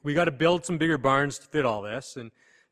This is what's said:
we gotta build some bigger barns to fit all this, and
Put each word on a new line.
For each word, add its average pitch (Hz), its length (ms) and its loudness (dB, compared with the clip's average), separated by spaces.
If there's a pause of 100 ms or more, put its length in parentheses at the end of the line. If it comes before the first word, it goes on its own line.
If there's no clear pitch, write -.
we 147 100 -4
gotta 170 200 2
build 165 340 2
some 175 100 -2
bigger 156 220 2
barns 135 400 2
to - 80 -20
fit 147 180 -2
all 110 160 0
this, 104 360 -10
and 117 140 -12 (420)